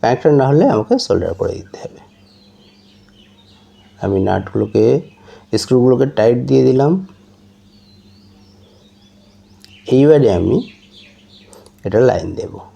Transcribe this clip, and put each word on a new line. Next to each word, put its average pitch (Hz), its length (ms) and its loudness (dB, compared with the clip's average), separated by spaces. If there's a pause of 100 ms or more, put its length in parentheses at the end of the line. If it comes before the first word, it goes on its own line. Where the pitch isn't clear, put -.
কানেক্টর 127 380 0
না 131 80 0
হলে 143 160 2 (100)
আমাকে 110 200 -2 (120)
সোল্ডার 87 340 -2
করে 87 200 -4
দিতে - 240 -20
হবে। - 160 -18 (2000)
আমি 98 180 -2 (100)
নাটগুলোকে, 104 560 -2 (800)
স্ক্রুগুলোকে 127 440 2 (120)
টাইট 117 200 2 (120)
দিয়ে 135 200 2
দিলাম। 135 220 2 (3000)
এইবারে 139 340 4 (100)
আমি 90 180 0 (1300)
এটা 104 140 0 (100)
লাইন - 180 -4 (100)
দেব - 160 -12 (220)